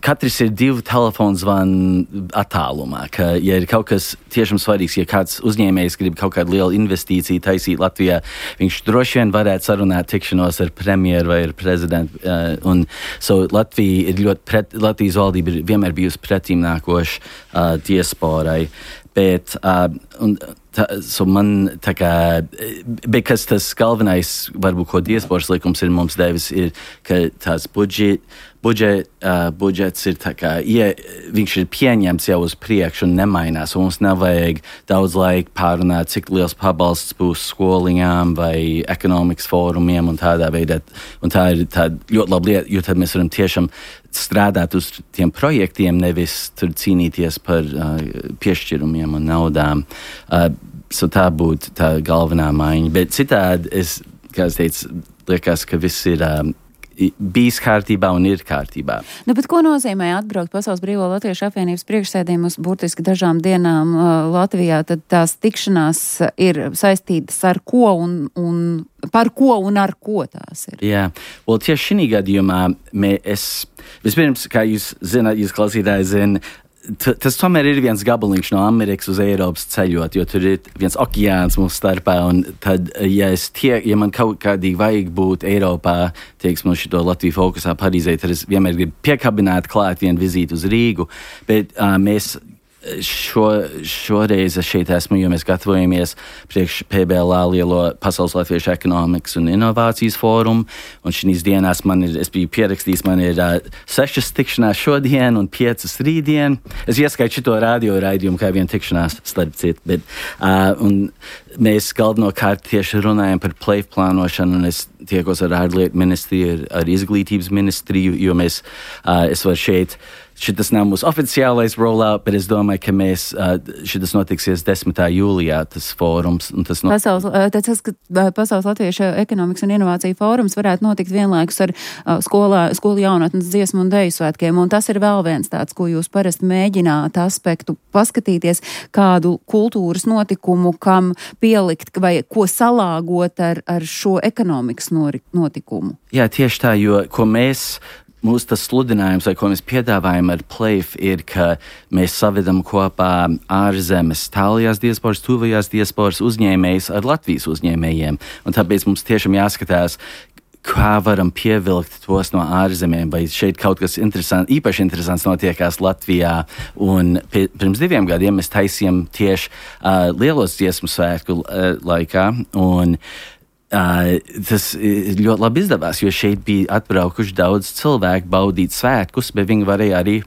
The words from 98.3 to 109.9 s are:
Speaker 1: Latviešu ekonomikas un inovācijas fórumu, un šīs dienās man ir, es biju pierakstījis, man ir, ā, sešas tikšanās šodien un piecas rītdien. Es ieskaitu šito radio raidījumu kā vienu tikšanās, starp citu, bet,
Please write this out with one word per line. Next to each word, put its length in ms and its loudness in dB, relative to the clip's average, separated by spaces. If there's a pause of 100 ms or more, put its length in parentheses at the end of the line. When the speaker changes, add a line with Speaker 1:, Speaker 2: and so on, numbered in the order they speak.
Speaker 1:
Latviešu 380 -2
ekonomikas 680 -2
un 80 0
inovācijas 720 0
fórumu, 460 2 (340)
un 160 -4
šīs 300 0
dienās 420 2
man 160 2
ir, 160 -2
es 80 -4
biju 240 -2
pierakstījis, 560 0
man 160 2
ir, 160 0
ā, 220 0 (260)
sešas 480 -2
tikšanās 460 0
šodien 580 2
un 80 0
piecas 560 -2
rītdien. 540 2 (260)
Es 160 0
ieskaitu 380 0
šito 240 0
radio 420 2
raidījumu 380 0
kā 100 2
vienu 160 0
tikšanās, 560 -2
starp 320 -4
citu, 320 -2
bet, 160 -2 (400)